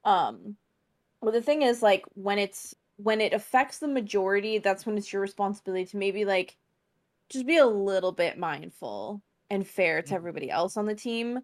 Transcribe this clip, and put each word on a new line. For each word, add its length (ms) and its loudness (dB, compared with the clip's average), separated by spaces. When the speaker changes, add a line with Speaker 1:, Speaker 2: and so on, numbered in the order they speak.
Speaker 1:
Um, 520 2
but 100 2
the 100 2
thing 200 2
is, 200 2
like, 220 6
when 240 -2
it's, 360 -6
when 240 0
it 140 2
affects 440 0
the 100 -4
majority, 720 0
that's 280 0
when 120 -2
it's 140 -8
your 100 -2
responsibility 640 -4
to 120 -12
maybe, 260 -2
like, 320 0
just 160 -6
be 120 4
a 80 10
little 460 0
bit 260 -2
mindful 840 -8
and 160 -2
fair 360 0
to 120 -6
Speaker 2:
Mm-hmm. 0 -
Speaker 1:
everybody 360 -6
else 260 0
on 100 -2
the 80 -2
team. 500 -4